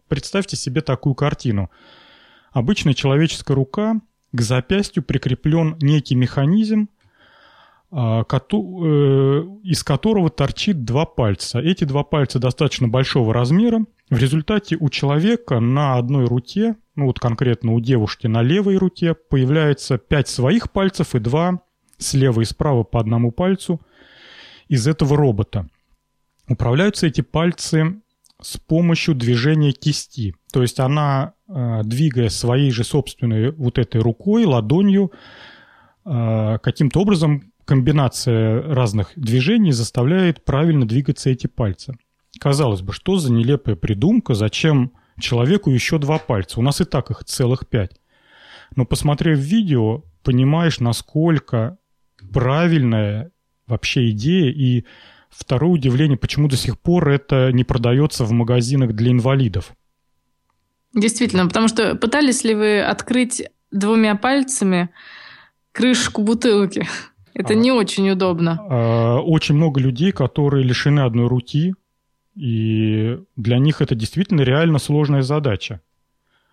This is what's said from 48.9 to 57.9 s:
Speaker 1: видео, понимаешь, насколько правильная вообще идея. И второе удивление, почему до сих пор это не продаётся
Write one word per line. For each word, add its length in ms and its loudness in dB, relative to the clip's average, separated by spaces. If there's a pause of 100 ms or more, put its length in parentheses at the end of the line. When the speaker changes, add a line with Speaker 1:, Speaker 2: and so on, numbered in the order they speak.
Speaker 1:
видео, 640 0 (200)
понимаешь, 560 2
насколько 1000 -2 (560)
правильная 1000 0 (360)
вообще 440 -2
идея. 380 0
И 360 0 (440)
второе 420 -2
удивление, 460 2
почему 300 0
до 80 -2
сих 240 -4
пор 300 2
это 420 2
не 140 2
продаётся 580 0